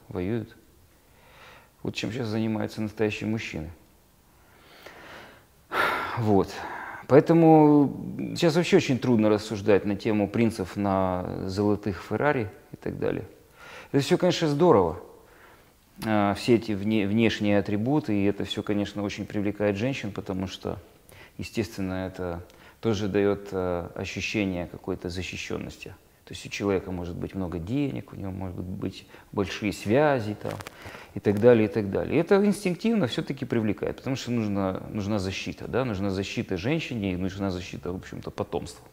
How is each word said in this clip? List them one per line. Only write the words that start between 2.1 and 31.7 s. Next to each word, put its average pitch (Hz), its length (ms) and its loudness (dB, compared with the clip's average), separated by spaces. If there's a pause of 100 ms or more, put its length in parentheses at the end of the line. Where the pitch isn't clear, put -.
щас 120 160 -6
занимаются 110 540 -4
настоящие 107 460 -2
мужчины. 87 420 -6 (2500)
Вот. 104 300 4 (600)
Поэтому 156 840 8 (460)
щас 160 200 4
вообще 175 200 4
очень 135 220 4
трудно 110 300 4
рассуждать 104 560 4
на 101 120 0
тему 104 320 0
принцев 104 480 0
на 92 720 0
золотых 101 600 0
Феррари 127 400 0 (240)
и - 40 -14
так - 220 -8
далее. - 260 -2 (680)
Это 139 120 4
всё, 180 140 2
конечно, 170 300 2
здорово. 143 520 6 (1040)
А, 104 280 2
все 120 200 2
эти 110 180 2
вне-, 101 340 0
внешние 104 520 2
атрибуты, 110 560 0
и 98 100 2
это 101 200 0
всё, 98 180 -6
конечно, 101 400 -4
очень 101 240 -6
привлекает 104 500 -2
женщин, 113 360 -4
потому 95 340 -6
что, 90 320 -8 (600)
естественно, 95 680 -4
это 90 360 -6 (380)
тоже 104 280 -2
даёт, 101 440 2
э, 90 440 -2
ощущение 95 680 -4
какой-то - 420 -8
защищённости. - 840 -10 (300)
То - 100 -16
есть - 120 -14
у - 20 -14
человека 95 440 -2
может 90 240 -6
быть 92 180 -8
много 90 240 -6
денег, 123 540 -6
у 98 40 -14
него 98 140 -8
могут 92 340 -8
быть 98 400 -8 (280)
большие 101 400 -2
связи 117 680 2
там, - 120 -6 (640)
и 104 40 -8
так 101 200 2
далее, 117 240 8
и 107 40 2
так 101 220 -2